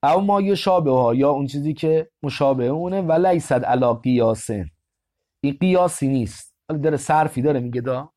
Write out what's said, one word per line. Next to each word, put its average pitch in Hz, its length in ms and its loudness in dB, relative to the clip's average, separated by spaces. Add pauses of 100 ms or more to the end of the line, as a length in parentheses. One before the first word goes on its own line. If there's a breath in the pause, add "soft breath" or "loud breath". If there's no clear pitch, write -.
او 160 180 4
ما 202 200 2
یشابهها، 160 720 2
یا 139 160 2
اون 143 160 -2
چیزی 143 280 -4
که 160 360 0 (120)
مشابه 135 420 0
اونه. 180 380 -2
و 160 100 0
لیست 170 400 2
علی 123 500 2
قیاسن، 113 680 0 (720)
این 143 200 -2
قیاسی 180 480 2
نیست. 127 480 -4 (120)
حالا 156 120 -4
داره 151 160 0
صرفی 151 460 0
داره 139 180 0
میگه 120 200 -6
دا 131 360 -6